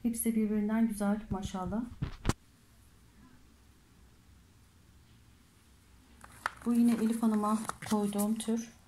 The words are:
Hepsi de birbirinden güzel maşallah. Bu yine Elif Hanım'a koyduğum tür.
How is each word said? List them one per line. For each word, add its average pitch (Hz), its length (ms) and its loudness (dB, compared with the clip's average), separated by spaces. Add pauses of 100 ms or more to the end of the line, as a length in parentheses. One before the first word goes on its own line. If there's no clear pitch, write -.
Hepsi 233 220 -2
de 226 120 2
birbirinden 214 520 2
güzel 202 320 0 (100)
maşallah. 190 520 -4 (4000)
Bu 240 80 2
yine 233 180 6
Elif 226 300 2
Hanım'a 214 360 2 (320)
koyduğum 208 440 2
tür. 226 360 -4 (180)